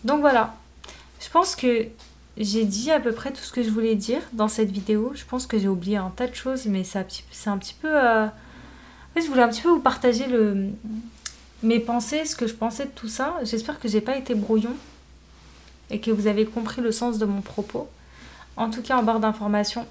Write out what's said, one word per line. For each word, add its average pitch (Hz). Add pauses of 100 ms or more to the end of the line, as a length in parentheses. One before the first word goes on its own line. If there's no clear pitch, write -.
Donc 294
voilà, 262 (640)
je -
pense 359
que 233 (500)
j'ai 214
dit 214
à 302
peu 233
près 262
tout -
ce -
que 247
je 220
voulais 220
dire 226 (100)
dans 220
cette 214
vidéo. 214
Je -
pense 254
que 220
j'ai 196
oublié 190
un 190
tas 247
de 247
choses, 262
mais 190
c'est 196
un 185
petit, -
c'est -
un 202
petit -
peu... 311
Euh, 226
en 214 (840)
fait, 330
je 330
voulais 262
un 233
petit 226
peu 339
vous 320
partager 254
le... 208 (920)
mes 226
pensées, 240
ce 311
que 233
je 226
pensais 233
de 277
tout -
ça. 285
J'espère 226
que 226
j'ai 208
pas 254
été 262
brouillon 220 (1120)
et 214
que 226
vous 208
avez 214
compris 220
le 226
sens 233
de 220
mon 196
propos. 214 (680)
En 220
tout 226
cas, 254
en 240
barre 220
d'informations 214